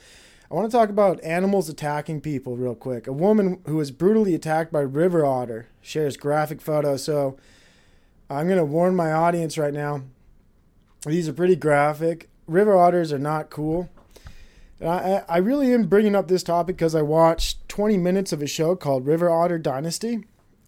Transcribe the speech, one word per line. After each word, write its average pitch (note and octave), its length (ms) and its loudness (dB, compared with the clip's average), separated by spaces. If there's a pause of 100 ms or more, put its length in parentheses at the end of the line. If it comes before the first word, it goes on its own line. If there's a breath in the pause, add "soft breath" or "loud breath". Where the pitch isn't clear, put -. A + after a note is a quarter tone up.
(500 loud breath)
I C#3+ 40 -10
wanna G#3+ 160 -2
talk A3+ 200 4
about G3+ 340 2
animals F3+ 440 0
attacking D3 520 -6
people C3 360 -6
real B2 180 -4
quick. A#2+ 320 -8
A C3 60 -6
woman F#3 540 2
who D3+ 100 -4
was D3 140 -2
brutally G3 440 2
attacked D#3+ 380 -2
by D3+ 80 0
river D3+ 440 2
otter B2 420 -2 (140)
shares D3 360 -4
graphic D3 440 -2
photos. D3 440 -2
So C#3 320 -2 (920 soft breath)
I'm D3 180 -2
gonna F#3 160 2
warn E3+ 300 2
my E3 180 0
audience E3 460 0
right D3 160 -2
now. D3 280 -6 (1040)
These D#3 240 -2
are D3 40 -6
pretty F3 240 2
graphic. D3+ 720 0 (180)
River G3 300 4
otters F3 360 4
are C#3 60 -2
not D3+ 320 -4
cool. D#3+ 380 -6 (880 soft breath)
And D#3+ 100 -6
I, E3+ 60 0
I, F#3+ 340 -2
I E3 100 0
really B3+ 340 2
am A#3 140 2
bringing G3+ 280 4
up F3+ 140 0
this F3+ 140 0
topic E3+ 340 -2
'cause E3 180 -2
I D#3 80 2
watched E3 640 2
twenty G#3 280 0
minutes F#3 360 0
of D3 100 -4
a C#3+ 40 -4
show D#3+ 300 0
called C3+ 300 -2
River E3 240 2
Otter E3+ 280 2
Dynasty D#3+ 640 -4 (440)